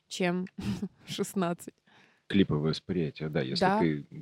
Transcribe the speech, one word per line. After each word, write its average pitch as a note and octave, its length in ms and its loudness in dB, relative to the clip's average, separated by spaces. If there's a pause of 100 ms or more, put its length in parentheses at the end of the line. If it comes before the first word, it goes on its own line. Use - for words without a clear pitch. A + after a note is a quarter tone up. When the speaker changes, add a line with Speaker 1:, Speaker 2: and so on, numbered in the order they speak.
Speaker 1:
чем F3+ 400 -2 (120)
<laughs> G3 340 -4 (160)
шестнадцать. F3+ 640 -4 (560)
Speaker 2:
Клиповое D#2 420 4
восприятие, E2 580 -4
да. - 100 0
Если F3 240 0
Speaker 1:
Да. G3 140 4
Speaker 2:
ты D2+ 260 2 (180)